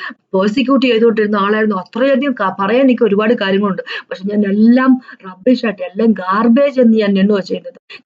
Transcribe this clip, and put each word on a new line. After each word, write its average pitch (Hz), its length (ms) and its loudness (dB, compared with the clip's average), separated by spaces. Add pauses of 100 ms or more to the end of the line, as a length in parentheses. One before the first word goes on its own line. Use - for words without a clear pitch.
(100)
പേഴ്സിക്യൂട്ട് 220 760 -2
ചെയ്തുകൊണ്ടിരുന്ന 220 500 0
ആളായിരുന്നു. 208 400 -2
അത്രയധികം 262 560 -2
ക-, 190 280 -6
പറയാൻ 220 240 0
എനിക്ക് 247 180 2
ഒരുപാട് 214 320 2
കാര്യങ്ങളുണ്ട്. 196 480 -2 (280)
പക്ഷെ 196 260 -6
ഞാൻ 202 160 0
എല്ലാം 254 480 4 (260)
റബ്ബിഷായിട്ട്, 196 560 -2
എല്ലാം 202 300 0
ഗാർബേജ് 233 680 0
എന്ന് 226 180 4
ഞാൻ 202 200 0
എണ്ണുക 202 220 2
ചെയ്യുന്നത്. - 340 -10 (320)